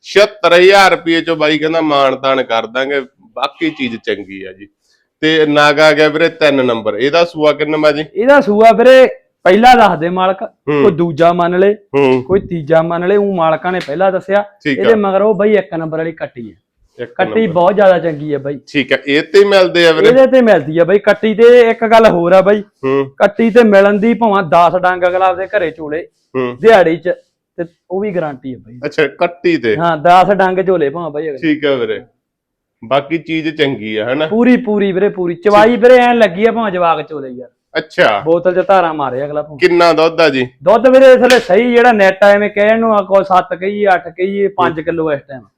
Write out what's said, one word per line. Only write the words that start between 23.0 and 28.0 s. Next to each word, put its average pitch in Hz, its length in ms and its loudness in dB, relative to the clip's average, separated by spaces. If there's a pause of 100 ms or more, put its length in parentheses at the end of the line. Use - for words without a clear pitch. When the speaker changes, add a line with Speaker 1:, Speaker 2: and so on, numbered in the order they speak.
Speaker 2:
ਕੱਟੀ 214 320 0
ਤੇ 233 140 4
ਮਿਲਣ 202 300 4
ਦੀ 214 200 0
ਭਾਵੇਂ 202 300 0
ਦਸ 170 320 2
ਡੰਗ 180 280 -2
ਅਗਲਾ 185 220 0
ਆਪਦੇ 185 200 -2
ਘਰੇ 180 260 -4
ਚੋਲੇ 156 360 -10 (280)
Speaker 1:
ਹੂੰ। 123 260 -4
Speaker 2:
ਦਿਹਾੜੀ 180 360 4
ਚ, 175 160 -6 (440)
ਤੇ 170 80 -8 (260)
ਉਹ 190 100 -6